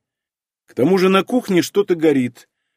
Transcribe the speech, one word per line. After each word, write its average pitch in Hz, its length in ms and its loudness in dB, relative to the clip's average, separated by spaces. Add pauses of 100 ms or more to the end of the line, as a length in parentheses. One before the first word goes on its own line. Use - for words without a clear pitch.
(680)
«К - 80 -20
тому 170 240 0
же 185 100 2
на 190 140 2
кухне 190 400 -2
что-то 202 320 -2
горит, 143 540 -2 (280)